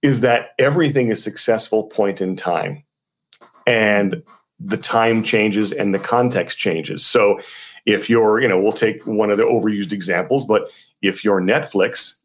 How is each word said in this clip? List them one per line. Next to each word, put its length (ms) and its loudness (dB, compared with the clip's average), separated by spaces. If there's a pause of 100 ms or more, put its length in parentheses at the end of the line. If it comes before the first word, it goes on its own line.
is 200 2
that 360 2
everything 520 2
is 140 -2
successful 600 -2
point 380 -2
in 140 -2
time. 480 -4 (800)
And 580 2 (360)
the 180 -6
time 460 2
changes 480 0
and 220 -2
the 60 0
context 580 0
changes. 480 -4
So 340 2 (460)
if 240 0
you're, 320 4
you 60 2
know, 120 2
we'll 120 2
take 340 -2
one 240 0
of 80 2
the 60 2
overused 480 0
examples, 540 -2
but 260 0 (300)
if 220 -14
you're 180 2
Netflix 840 -2